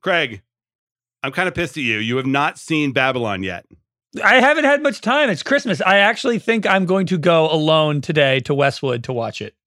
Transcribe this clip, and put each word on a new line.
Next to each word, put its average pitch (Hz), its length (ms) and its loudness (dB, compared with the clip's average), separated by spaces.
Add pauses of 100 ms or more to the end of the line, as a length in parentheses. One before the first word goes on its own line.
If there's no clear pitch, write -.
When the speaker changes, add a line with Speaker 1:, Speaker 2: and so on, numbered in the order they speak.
Speaker 1:
Craig, 151 400 -2 (800)
I'm 135 80 -6
kinda 180 200 -2
pissed 170 260 -6
at 147 60 -6
you. 113 140 -2
You 113 200 -2
have 131 80 -4
not 139 340 0
seen 151 320 -2
Babylon 123 520 -2
yet. 90 220 -8 (580)
Speaker 2:
I 220 160 6
haven't 294 260 2
had 285 180 2
much 277 180 -2
time. 269 300 0
It's 160 100 -4
Christmas. 247 400 -2
I 196 160 4
actually 220 400 2
think 220 300 -2
I'm 190 180 2
going 185 220 0
to 185 100 0
go 160 340 2
alone 156 500 2
today 135 400 2
to 143 120 -4
Westwood 135 520 0
to 131 80 -6
watch 113 280 -6
it. 104 140 -14 (120)